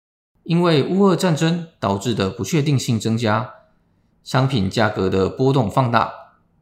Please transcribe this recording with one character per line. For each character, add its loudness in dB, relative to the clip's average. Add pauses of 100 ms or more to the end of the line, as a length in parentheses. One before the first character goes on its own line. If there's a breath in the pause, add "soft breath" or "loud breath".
(440)
因 0
为 4
乌 0
俄 4
战 2
争 -2 (100)
导 -2
致 -4
的 0
不 -6
确 0
定 0
性 -2
增 -2
加， -2 (720)
商 0
品 0
价 0
格 -2
的 2
波 0
动 0
放 0
大， -4 (240)